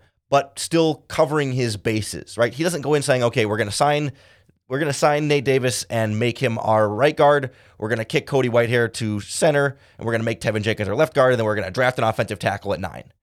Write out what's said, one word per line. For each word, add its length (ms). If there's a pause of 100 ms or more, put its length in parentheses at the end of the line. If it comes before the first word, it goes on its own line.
(300)
but 300
still 480
covering 460
his 240
bases, 600
right? 160
He 80
doesn't 200
go 140
in 60
saying, 220
"Okay, 220
we're 100
gonna 160
sign, 400 (560)
we're 100
gonna 140
sign 380
Nate 160
Davis 440
and 300
make 180
him 200
our 320
right 260
guard. 360 (260)
We're 100
gonna 160
kick 240
Cody 220
Whitehair 460
to 260
center, 560 (200)
and 80
we're 60
gonna 140
make 160
Tevin 220
Jenkins 260
our 80
left 160
guard, 180
and 80
then 60
we're 100
gonna 160
draft 260
an 60
offensive 360
tackle 340
at 80
nine." 240 (180)